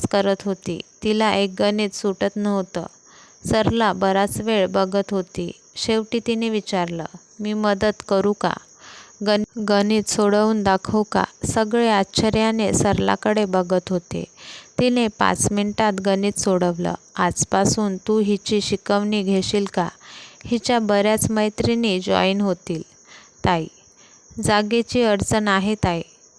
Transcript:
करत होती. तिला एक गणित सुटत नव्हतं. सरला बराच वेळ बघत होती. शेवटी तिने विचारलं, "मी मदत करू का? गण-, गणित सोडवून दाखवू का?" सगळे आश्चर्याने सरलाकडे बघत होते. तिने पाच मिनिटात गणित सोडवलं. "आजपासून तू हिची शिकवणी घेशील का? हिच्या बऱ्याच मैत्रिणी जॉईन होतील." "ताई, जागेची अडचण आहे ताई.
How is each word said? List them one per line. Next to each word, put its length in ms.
करत 240
होती. 360
तिला 300
एक 260
गणित 360
सुटत 400
नव्हतं. 500
सरला 440
बराच 480
वेळ 260
बघत 440
होती. 400
शेवटी 520
तिने 220
विचारलं, 560
"मी 140
मदत 540
करू 260
का? 200
गण-, 420
गणित 400
सोडवून 540
दाखवू 480
का?" 120
सगळे 420
आश्चर्याने 840
सरलाकडे 720
बघत 440
होते. 340
तिने 280
पाच 440
मिनिटात 420
गणित 460
सोडवलं. 540
"आजपासून 800
तू 220
हिची 420
शिकवणी 640
घेशील 500
का? 160
हिच्या 340
बऱ्याच 520
मैत्रिणी 680
जॉईन 420
होतील." 400
"ताई, 220
जागेची 580
अडचण 460
आहे 280
ताई. 260